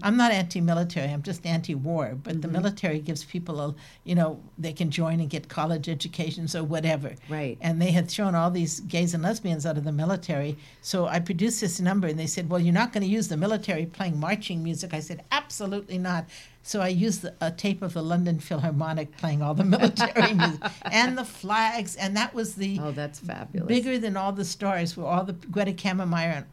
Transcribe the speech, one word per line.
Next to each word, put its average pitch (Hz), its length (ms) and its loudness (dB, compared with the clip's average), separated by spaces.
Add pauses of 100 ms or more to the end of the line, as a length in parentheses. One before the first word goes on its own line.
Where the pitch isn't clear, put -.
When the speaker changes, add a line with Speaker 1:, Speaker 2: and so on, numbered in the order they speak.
Speaker 1:
I'm 208 120 4
not 240 160 6
anti-military, 170 800 2
I'm 143 100 -4
just 170 240 -6
anti-war. 151 800 -2
But 160 180 -4
the 160 60 -4
Speaker 2:
Mm-hmm. 165 80 -2
Speaker 1:
military 175 440 0
gives 151 260 -4
people, 170 340 -6
a, 147 160 -2 (300)
you 175 100 0
know, 160 240 4 (180)
they 160 140 -6
can 160 180 -2
join 165 300 0
and 156 100 -2
get 151 200 -6
college 160 400 -2
educations 165 680 -4
or 165 80 -2
whatever. 156 520 0 (120)
Speaker 2:
Right. 147 320 -4
Speaker 1:
And 165 220 0
they 180 100 4
had 170 180 4
thrown 196 260 0
all 170 160 4
these 175 280 0
gays 170 340 0
and 160 80 0
lesbians 170 440 0
out 156 120 0
of 143 60 -2
the 156 80 -2
military. 151 640 0 (260)
So 180 260 0
I 175 120 2
produced 196 400 0
this 185 220 -2
number, 185 260 4
and 151 100 0
they 160 80 -2
said, 165 240 -2
"Well, 175 120 2
you're 170 120 6
not 233 200 4
gonna 202 140 2
use 214 200 2
the 156 80 -2
military 190 500 0
playing 170 320 -2
marching 165 460 -2
music." 165 300 -4
I 156 80 -4
said, 160 220 -10 (300)
Absolutely 196 440 -4
not. 180 280 -2 (360)
So - 180 -4
I 185 100 2
used 185 340 2
the, - 180 -8
a 165 80 0
tape 196 320 -2
of 175 120 -4
the 170 100 -2
London 170 360 2
Philharmonic 160 800 -2
playing 147 240 0
all 151 140 0
the 190 80 4
military 233 680 4
Speaker 2:
<laughs> - 20 2
Speaker 1:
music 170 260 2 (300)
and 247 260 4
the 247 80 -4
flags, 220 720 -2
and 196 200 -2
that 240 200 0
was 226 180 -4
the 196 260 -2
Speaker 2:
Oh, 151 120 -2
that's 147 260 -6
fabulous. - 500 -6
Speaker 1:
bigger 247 300 2
than 214 180 -2
all 196 160 0
the 196 140 -2
stars 180 500 -2
were 165 120 -4
all 175 160 2
the 190 100 -4
Greta 196 380 -2
Kamenmeyer 170 640 0
and 135 160 -8